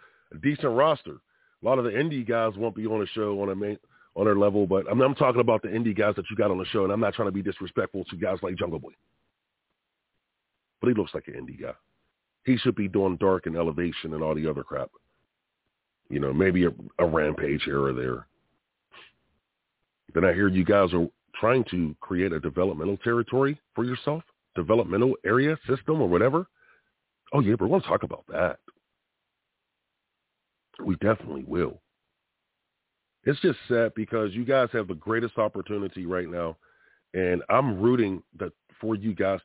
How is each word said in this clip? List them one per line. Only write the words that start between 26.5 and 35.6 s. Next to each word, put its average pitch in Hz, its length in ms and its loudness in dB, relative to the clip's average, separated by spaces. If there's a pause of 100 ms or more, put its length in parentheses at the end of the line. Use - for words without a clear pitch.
Oh, 147 80 2
yeah, 107 180 4
we're 95 100 0
gonna 185 140 2
talk - 200 -2
about - 260 -10
that. 80 300 -2 (2250)
We 87 120 -2
definitely 82 480 -4
will. 78 360 -4 (1400)
It's 143 160 2
just 160 180 2 (100)
sad 117 260 2
because 110 380 -2
you 117 120 -6
guys 127 280 2
have 107 160 -2
the 92 60 -6
greatest 110 440 -4
opportunity 101 680 -4